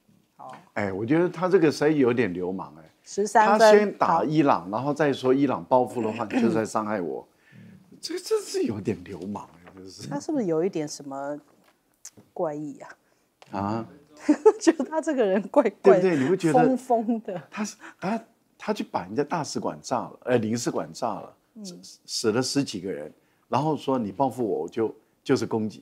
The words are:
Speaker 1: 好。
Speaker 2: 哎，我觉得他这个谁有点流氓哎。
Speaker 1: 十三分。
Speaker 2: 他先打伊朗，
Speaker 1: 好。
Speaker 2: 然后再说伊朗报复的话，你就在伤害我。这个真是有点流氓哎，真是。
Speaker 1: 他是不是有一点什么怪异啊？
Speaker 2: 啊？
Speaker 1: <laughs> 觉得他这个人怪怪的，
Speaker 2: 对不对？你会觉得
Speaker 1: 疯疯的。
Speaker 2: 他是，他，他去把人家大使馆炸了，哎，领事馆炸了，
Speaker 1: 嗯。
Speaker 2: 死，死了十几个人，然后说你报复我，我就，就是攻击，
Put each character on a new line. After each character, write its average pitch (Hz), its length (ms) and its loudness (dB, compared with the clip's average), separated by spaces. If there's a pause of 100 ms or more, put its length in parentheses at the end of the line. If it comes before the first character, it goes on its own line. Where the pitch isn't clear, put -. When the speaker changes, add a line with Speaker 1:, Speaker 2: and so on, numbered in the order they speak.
(360)
Speaker 1:
好。 131 220 -18 (160)
Speaker 2:
哎， 101 180 -2
我 98 140 -6
觉 143 140 2
得 180 100 2
他 180 180 -4
这 185 120 4
个 160 120 6
谁 151 240 2
有 127 160 4
点 120 220 0
流 90 180 -4
氓 87 280 -10
哎。 78 100 -20 (140)
Speaker 1:
十 202 240 -4
三 214 320 4
分。 - 0 -
Speaker 2:
他 214 180 10
先 208 180 2
打 98 280 2
伊 151 180 4
朗， 120 220 4
Speaker 1:
好。 90 80 -10
Speaker 2:
然 113 120 -2
后 143 80 0
再 143 220 2
说 127 180 2
伊 139 140 4
朗 110 200 -2
报 127 200 4
复 117 160 -4
的 110 100 -2
话， - 200 -6
你 247 100 0
就 233 100 4
在 113 140 0
伤 110 180 -2
害 104 160 -2
我。 69 280 -6 (760)
这 320 140 -10
个 370 40 -8
真 427 220 -2
是 381 220 -4
有 233 180 -4
点 107 220 -4
流 92 160 -14
氓 98 340 -10
哎， 87 220 -20
真 95 120 -18
是。 110 200 -16
Speaker 1:
他 277 120 -6
是 311 120 -8
不 302 80 -2
是 214 80 -2
有 160 180 0
一 202 40 -2
点 156 180 -4
什 147 200 -14
么 139 320 -8 (960)
怪 160 220 -4
异 147 240 -10
啊？ - 100 -18 (640)
Speaker 2:
啊？ 101 340 -4 (400)
Speaker 1:
<laughs> - 340 4
觉 - 120 4
得 294 120 -6
他 320 160 -4
这 320 140 -2
个 254 100 2
人 196 160 2 (100)
怪 285 120 4 (220)
怪 190 140 8
的， 185 40 2
Speaker 2:
对 185 80 4
不 175 60 2
对？ 135 80 2
你 131 40 2
会 180 80 2
觉 165 160 0
得 - 20 4
Speaker 1:
疯 254 220 4
疯 233 460 -2
的。 180 180 -10 (120)
Speaker 2:
他 208 120 -6
是， - 140 -8 (240)
他， 214 180 -4 (380)
他 - 160 -4
去 311 100 -4
把 - 200 -6
人 92 120 -12
家 143 80 0
大 156 200 -4
使 127 160 -8
馆 85 200 -6
炸 127 180 -4
了， 92 260 -8
哎， 123 140 2
领 110 200 -2
事 120 140 -4
馆 82 200 -6
炸 120 160 -6
了， 95 280 -8 (180)
Speaker 1:
嗯。 - 100 -18
Speaker 2:
死， - 400 -18
死 - 280 -2
了 117 100 0
十 131 220 -2
几 101 180 -8
个 92 100 -8
人， 76 220 -12 (340)
然 120 140 -2
后 156 160 -2
说 131 200 -2
你 107 140 -4
报 135 160 0
复 120 180 -4
我， 80 180 -2
我 85 40 -8
就， 110 260 -2 (300)
就 135 120 2
是 110 100 0
攻 107 240 -4
击， - 120 -14